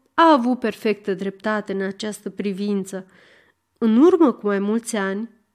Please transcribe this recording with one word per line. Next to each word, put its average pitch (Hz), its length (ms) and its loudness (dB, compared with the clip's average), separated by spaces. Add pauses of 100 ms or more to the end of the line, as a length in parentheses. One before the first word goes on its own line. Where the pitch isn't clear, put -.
(140)
a 330 180 6
avut 247 280 2
perfectă 208 540 -4
dreptate 196 600 -6
în 196 80 -4
această 196 480 -8
privință. 190 760 -6 (720)
În 220 200 2
urmă 330 340 6
cu - 140 -8
mai 202 140 0
mulți 220 360 -4
ani, 196 340 -6 (260)